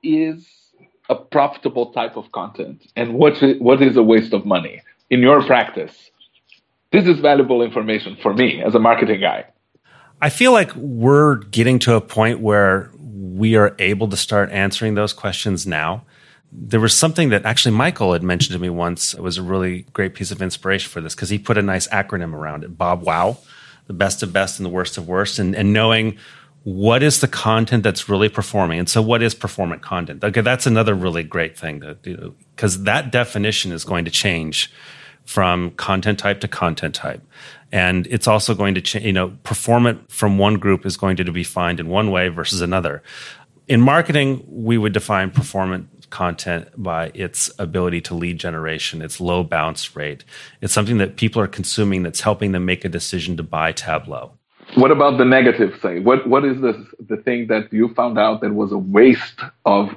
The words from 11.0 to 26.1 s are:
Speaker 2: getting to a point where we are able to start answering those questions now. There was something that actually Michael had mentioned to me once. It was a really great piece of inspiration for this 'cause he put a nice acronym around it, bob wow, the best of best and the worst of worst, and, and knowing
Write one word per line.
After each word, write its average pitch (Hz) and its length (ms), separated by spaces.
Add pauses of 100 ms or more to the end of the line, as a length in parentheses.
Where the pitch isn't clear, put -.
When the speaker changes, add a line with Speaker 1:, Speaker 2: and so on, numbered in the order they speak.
Speaker 2:
getting 113 440
to 120 140
a 110 60
point 110 400
where 101 580
we 104 580
are 104 220
able 101 300
to 95 80
start 101 340
answering 101 440
those 104 180
questions 95 540
now. 82 380 (480)
There 110 280
was 110 160
something 160 340
that 104 160
actually 113 300
Michael 117 360
had 85 100
mentioned 90 320
to 85 60
me 90 80
once. 85 460
It 82 80
was 90 160
a 92 40
really 92 500
great 95 220
piece 95 180
of 92 100
inspiration 95 480
for 85 100
this 80 140
'cause 101 160
he 104 80
put 104 180
a 104 60
nice 95 260
acronym 92 460
around 76 300
it, 85 120
bob 87 260
wow, 87 360 (480)
the 101 60
best 95 300
of 90 100
best 95 260
and 95 80
the 87 40
worst 90 280
of 85 100
worst, 95 300
and, 95 160
and 101 180
knowing 110 440 (480)